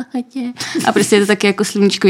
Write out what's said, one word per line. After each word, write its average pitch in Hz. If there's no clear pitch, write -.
pohodě.“ 247
A -
prostě 214
je 202
to 202
taky 202
jako 202
sluníčko, 202